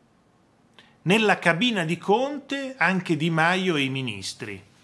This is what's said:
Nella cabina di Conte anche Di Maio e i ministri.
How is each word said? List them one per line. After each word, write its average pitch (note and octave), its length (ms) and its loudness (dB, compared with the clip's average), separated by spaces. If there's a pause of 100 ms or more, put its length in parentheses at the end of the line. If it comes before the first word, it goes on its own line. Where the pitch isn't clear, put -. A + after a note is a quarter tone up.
(1040)
Nella G3+ 360 4
cabina F#3 440 2
di E3+ 140 -2
Conte C4+ 800 -2
anche F3 380 2
Di D#3 120 -2
Maio E3+ 460 2
e C#3+ 80 0
i C3+ 60 0
ministri. G#2+ 760 -8 (220)